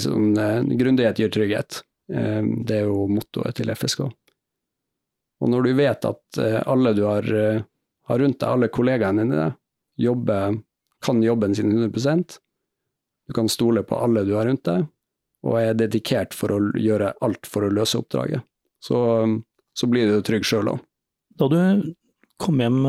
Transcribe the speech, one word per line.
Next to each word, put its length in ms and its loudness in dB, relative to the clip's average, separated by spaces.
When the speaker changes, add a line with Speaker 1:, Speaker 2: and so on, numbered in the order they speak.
Speaker 1:
sånn, 320 2
eh, 400 0
grundighet 420 2
gir 140 0
trygghet. 480 -2
Ehm, 560 -2
det 140 0
er 100 0
jo 220 0
mottoet 480 -4
til 160 -4
F 160 -6
S 80 -6
K. 100 -4
Og 80 2
når 160 2
du 60 2
vet 320 0
at, 100 -20
eh, 240 0
alle 320 2
du 80 2
har, 300 0
eh, 280 0
har 140 2
rundt 160 0
deg, 100 -2
alle 240 0
kollegaene 540 0
dine, 220 0
jobber, 640 0
kan 180 2
jobben 320 2
sin 220 0
hundre 160 0
prosent, 480 -2
du 40 -10
kan 120 0
stole 400 2
på 80 -4
alle 320 0
du 80 0
har 160 0
rundt 160 -2
deg, 220 0
og 140 0
er 180 0
dedikert 560 0
for 160 -4
å 80 0
l-, 240 0
gjøre 300 2
alt 240 -4
for 160 -4
å 80 0
løse 300 0
oppdraget. 420 -4
Så, 160 -2
så 80 -2
blir 240 2
du 160 2
trygg 240 0
selv 220 0
også. 100 -6
Speaker 2:
Da 140 2
du 420 2
kom 160 0
hjem, 320 2